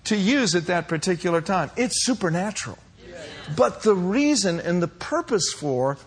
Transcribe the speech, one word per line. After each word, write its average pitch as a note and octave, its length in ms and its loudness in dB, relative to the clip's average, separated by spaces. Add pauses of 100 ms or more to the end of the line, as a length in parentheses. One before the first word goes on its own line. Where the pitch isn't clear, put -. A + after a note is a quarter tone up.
to G#3+ 100 0
use G#3 400 2
at E3+ 120 0
that F3 200 0
particular E3+ 540 0
time. E3+ 340 -2
It's - 300 -2
supernatural. F#3+ 720 -2 (800)
But A#3+ 260 2
the A3 100 6
reason G3 680 2
and F3 200 0
the E3 60 2
purpose - 640 -2
for C3+ 560 -2